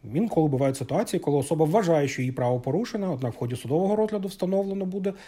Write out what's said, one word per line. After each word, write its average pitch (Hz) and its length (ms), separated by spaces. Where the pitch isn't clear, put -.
Інколи 165 340
бувають 135 300
ситуації, 165 420
коли 147 180
особа 151 280
вважає, 160 420
що - 140
її 127 100
право 123 280
порушено, 190 540
однак 123 200
в - 40
ході 123 180
судового 170 400
розгляду 214 320
встановлено 196 580
буде, 190 280